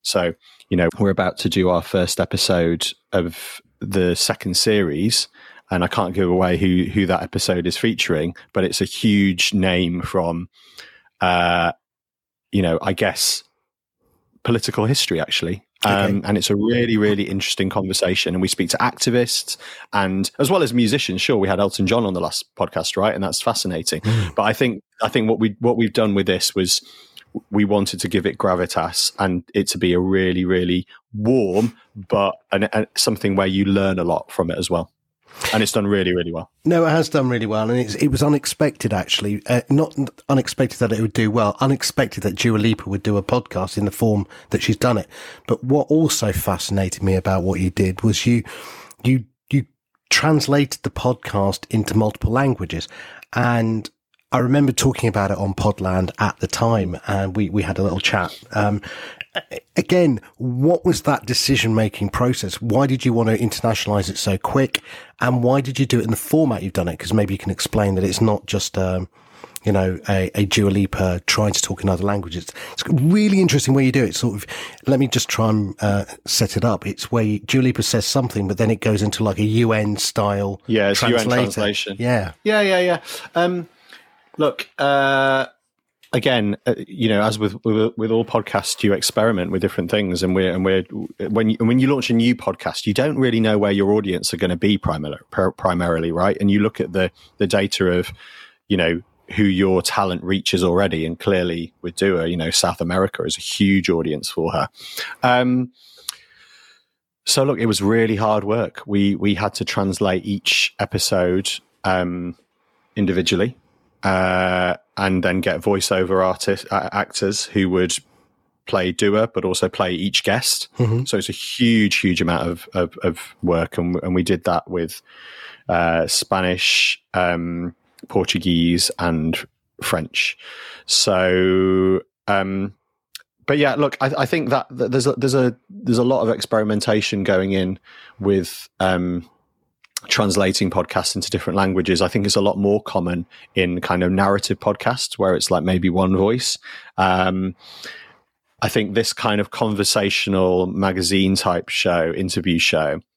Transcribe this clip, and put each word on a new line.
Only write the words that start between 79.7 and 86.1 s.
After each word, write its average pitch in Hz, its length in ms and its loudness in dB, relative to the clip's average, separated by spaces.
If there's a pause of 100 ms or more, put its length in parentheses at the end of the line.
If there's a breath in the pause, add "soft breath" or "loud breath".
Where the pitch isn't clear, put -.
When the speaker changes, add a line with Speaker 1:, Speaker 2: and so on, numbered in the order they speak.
Speaker 2:
N 107 240 0
style 101 720 -2
Speaker 1:
Yeah, 104 220 2
it's 101 120 2
U 120 60 2
N 120 60 2
Speaker 2:
translator. 120 300 2
Speaker 1:
translation. 104 540 -4
Speaker 2:
Yeah. 113 360 0 (100)
Speaker 1:
Yeah, 214 160 2
yeah, 190 200 2
yeah. 180 220 0 (340 loud breath)
Um, 175 340 0 (680 loud breath)
look, - 400 -2
uh, 135 680 2 (680)